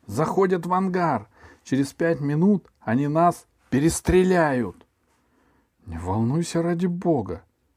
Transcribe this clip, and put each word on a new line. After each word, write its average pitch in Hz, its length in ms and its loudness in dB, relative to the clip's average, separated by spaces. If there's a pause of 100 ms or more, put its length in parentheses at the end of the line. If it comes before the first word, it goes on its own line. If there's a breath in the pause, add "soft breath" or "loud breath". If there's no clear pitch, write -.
заходят 165 600 0
в 180 80 -4
ангар. 175 540 -2 (360 loud breath)
Через 139 300 -2
пять 165 280 -2
минут 160 580 2
они 131 280 0
нас 165 380 2 (240)
перестреляют!" 160 1160 0 (1000)
"Не 85 120 -10
волнуйся 113 640 -2
ради 175 260 -2
бога!" 160 560 -2 (340)